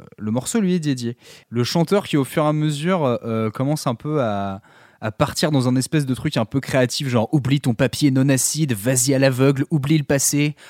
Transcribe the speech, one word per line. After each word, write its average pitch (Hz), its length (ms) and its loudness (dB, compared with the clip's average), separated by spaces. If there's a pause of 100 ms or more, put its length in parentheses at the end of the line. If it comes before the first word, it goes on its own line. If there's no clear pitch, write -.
(180)
le 107 140 -6
morceau 127 280 -2
lui 180 140 2
est 180 60 0
dédié. 123 360 -4 (340)
Le 120 140 0
chanteur 175 440 0
qui, 156 100 0
au 135 80 2
fur 156 180 -2
et 151 40 2
à 151 60 0
mesure, 151 520 -2 (180)
euh, 110 280 -2
commence 143 360 -4
un 123 80 -2
peu 151 260 -4
à, 98 400 -4 (400)
à 110 100 -4
partir 151 400 0
dans 127 160 2
un 127 80 2
espèce 139 300 0
de 131 100 -2
truc - 220 -4
un 113 80 0
peu 139 160 -4
créatif, 131 480 0
genre « 120 240 2
Oublie 139 260 2
ton 127 140 0
papier 139 360 2
non 135 200 2
acide, 139 420 0
vas-y 127 420 0
à 131 60 2
l'aveugle, 135 500 4
oublie 151 280 2
le 143 80 0
passé. 147 500 0 (140)